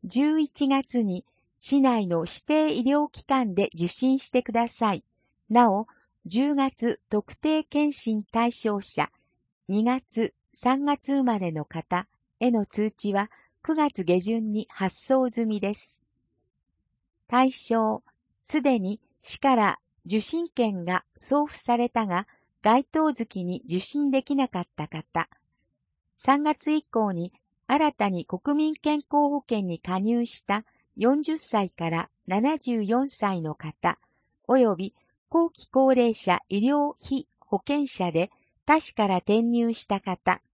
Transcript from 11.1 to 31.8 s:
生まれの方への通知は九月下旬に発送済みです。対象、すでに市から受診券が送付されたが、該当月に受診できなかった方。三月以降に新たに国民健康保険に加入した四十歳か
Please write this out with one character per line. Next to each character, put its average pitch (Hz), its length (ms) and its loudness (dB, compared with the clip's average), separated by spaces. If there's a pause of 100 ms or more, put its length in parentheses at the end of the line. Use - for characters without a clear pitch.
生 277 100 2
ま 233 140 2
れ 180 140 -2
の 156 140 -6
方 175 420 -6 (320)
へ 247 100 2
の 220 160 2
通 214 240 -2
知 202 240 -4
は 202 160 0 (320)
九 320 140 -2
月 294 280 0
下 175 160 4
旬 220 320 -2
に 208 200 -4
発 - 340 -6
送 262 240 2
済 233 160 -4
み 214 140 -2
で 202 160 -4
す。 - 260 -20 (1300)
対 262 240 4
象、 226 500 -2 (400)
す 302 220 -4
で 254 160 2
に 196 200 -6 (220)
市 - 180 -10
か 269 160 4
ら 208 240 2 (280)
受 208 120 0
診 330 300 -4
券 202 340 -2
が 180 220 -4 (100)
送 294 300 0
付 294 100 -14
さ 240 220 -2
れ 240 120 0
た 226 180 -2
が、 185 180 -2 (380)
該 240 220 4
当 311 280 0
月 196 300 -8
に 180 220 -6
受 175 140 -2
診 285 300 -2
で 269 140 0
き 285 120 -4
な 269 120 2
か 180 140 -4
っ - 140 -8
た 151 120 -8
方。 - 420 -6 (840)
三 285 260 2
月 302 300 -2
以 302 100 2
降 214 300 -2
に 175 220 -6 (340)
新 302 240 2
た 202 180 0
に 175 160 -4
国 285 320 -2
民 311 180 0
健 302 200 -2
康 294 340 0
保 285 180 -2
険 208 200 -2
に 170 100 -4
加 185 220 -4
入 240 260 0
し - 180 -12
た 208 220 -2 (320)
四 269 240 2
十 311 160 -2
歳 202 320 -2
か 170 220 -6